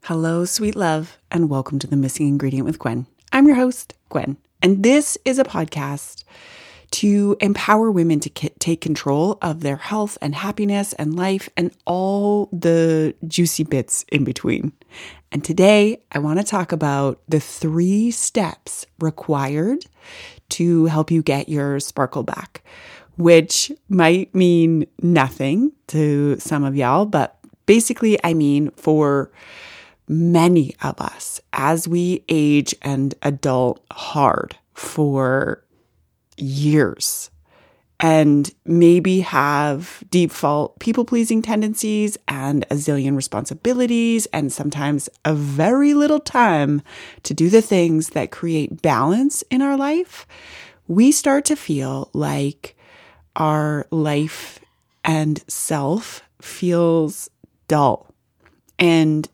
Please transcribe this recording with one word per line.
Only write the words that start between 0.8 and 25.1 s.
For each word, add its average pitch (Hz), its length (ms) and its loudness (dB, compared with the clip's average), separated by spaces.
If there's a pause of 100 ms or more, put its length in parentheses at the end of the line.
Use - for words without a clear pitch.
and 165 180 0
welcome 139 300 -2
to 135 80 -8
The 143 100 -2
Missing 139 320 0
Ingredient 135 380 -2
with 160 120 -4
Gwen. 123 280 -6 (260)
I'm 277 140 6
your 294 100 8
host, 254 380 -2 (160)
Gwen, - 260 -6 (240)
and 190 220 4
this 277 420 2
is 262 140 0
a 269 60 4
podcast 147 800 -8 (680)
to 202 500 2
empower 214 500 0
women 165 300 2
to - 80 -8
ki-, - 300 -8
take 165 240 -2
control 156 580 -2
of 165 220 -6
their 139 160 -4
health 214 420 -6
and 143 140 -6
happiness 202 580 -4
and 151 240 -6
life 190 400 -2
and - 180 -4 (120)
all 202 680 -2
the 165 640 2 (120)
juicy 165 380 0
bits - 480 -4
in 151 120 -4
between. - 480 -6 (600)
And 143 100 -6
today, 208 600 2 (100)
I - 60 -4
want 151 200 -2
to 202 60 -2
talk 190 260 -4
about 139 560 -2
the 156 140 0
three 180 680 -2
steps - 760 -6 (140)
required 156 880 -4 (640)
to 170 340 2
help 156 260 0
you 165 120 2
get 139 260 -2
your 143 320 -2
sparkle 135 440 -4
back, - 380 -12 (540)
which 165 560 4 (160)
might 180 460 2
mean 165 520 4 (140)
nothing 170 720 2 (140)